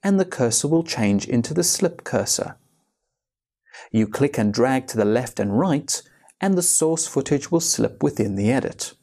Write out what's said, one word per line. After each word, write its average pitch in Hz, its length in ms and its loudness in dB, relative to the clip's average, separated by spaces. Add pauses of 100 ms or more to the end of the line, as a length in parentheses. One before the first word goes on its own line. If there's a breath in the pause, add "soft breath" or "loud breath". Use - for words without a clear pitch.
and 196 180 4
the 180 60 2
cursor 123 420 0
will 165 160 2
change 101 420 0
into 120 280 -2
the 170 100 0
slip - 400 -2
cursor. - 520 -2 (1400 loud breath)
You 110 160 2
click 139 300 0
and 107 140 2
drag 127 360 0
to - 80 -6
the 107 80 2
left 117 340 0
and 101 180 -2
right, 165 460 -2 (380 soft breath)
and 190 180 2
the 175 40 0
source 160 440 0
footage 143 460 -2
will 165 80 4
slip - 420 -2
within 104 320 0
the 101 160 2
edit. - 520 -4